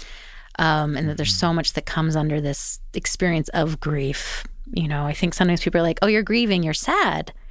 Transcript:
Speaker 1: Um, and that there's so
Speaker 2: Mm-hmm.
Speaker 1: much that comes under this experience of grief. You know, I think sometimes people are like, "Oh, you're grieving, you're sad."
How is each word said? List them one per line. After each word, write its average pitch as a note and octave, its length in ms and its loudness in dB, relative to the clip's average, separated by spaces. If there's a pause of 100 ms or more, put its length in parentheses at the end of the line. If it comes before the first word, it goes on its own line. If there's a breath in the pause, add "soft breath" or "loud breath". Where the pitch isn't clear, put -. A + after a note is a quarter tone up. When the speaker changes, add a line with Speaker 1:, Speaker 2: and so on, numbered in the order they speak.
(600 loud breath)
Speaker 1:
Um, D3+ 380 2
and D3+ 120 0
that D3 80 -4
there's - 180 0
so F3 120 2
Speaker 2:
Mm-hmm. E3+ 80 2
Speaker 1:
much E3 180 0
that - 120 -4
comes D#3+ 300 0
under D3+ 260 2
this - 380 -2 (140)
experience E3+ 560 0
of D#3+ 300 0
grief. C#3 640 -2 (300)
You E3 140 0
know, D3 180 0
I D3 80 -2
think E3+ 200 0
sometimes F3 280 4
people F3 180 2
are E3 40 4
like, E3 180 2
"Oh, G3+ 60 4
you're G#3+ 160 4
grieving, G3+ 400 2
you're D#3 100 0
sad." C#4 580 0 (200 soft breath)